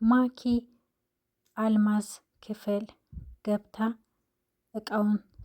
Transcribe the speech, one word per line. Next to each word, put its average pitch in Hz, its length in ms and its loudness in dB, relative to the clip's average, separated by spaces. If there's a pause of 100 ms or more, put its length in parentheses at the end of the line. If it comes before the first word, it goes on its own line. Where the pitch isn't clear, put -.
ማኪ 247 380 4 (1120)
አልማዝ 214 520 2 (340)
ክፍል 214 420 -4 (600)
ገብታ 208 340 -4 (960)
እቃውን 214 420 0 (280)